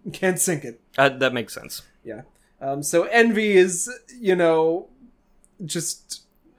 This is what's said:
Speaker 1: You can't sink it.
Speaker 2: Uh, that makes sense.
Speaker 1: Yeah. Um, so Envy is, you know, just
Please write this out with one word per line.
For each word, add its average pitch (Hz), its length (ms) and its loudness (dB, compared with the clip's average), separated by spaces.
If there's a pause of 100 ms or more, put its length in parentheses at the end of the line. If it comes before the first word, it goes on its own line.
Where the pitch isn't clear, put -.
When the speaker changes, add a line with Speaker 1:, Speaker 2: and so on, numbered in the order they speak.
Speaker 1:
You 180 80 -12
can't 185 280 -2
sink 156 260 -2
it. 117 160 -16 (160)
Speaker 2:
Uh, 139 120 4
that 127 240 -2
makes 117 200 -8
sense. - 280 -14 (220)
Speaker 1:
Yeah. 110 180 -14 (400)
Um, 139 220 -4
so 170 200 2
Envy 220 520 2
is, 185 340 4 (300)
you 190 160 2
know, 165 520 2 (760)
just - 580 -8 (380)